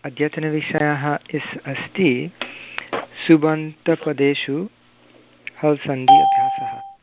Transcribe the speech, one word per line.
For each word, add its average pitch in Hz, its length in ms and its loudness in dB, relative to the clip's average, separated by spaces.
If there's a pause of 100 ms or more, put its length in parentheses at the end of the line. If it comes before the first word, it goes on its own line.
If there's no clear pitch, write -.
अद्यतनविषयः 147 1120 -2 (180)
इस्-, - 300 -8
अस्ति 139 640 0 (960)
सुबन्तपदेषु 156 1400 0 (960)
हल् 151 140 4
सन्धि 135 240 -6
अभ्यासः. 784 800 4 (220)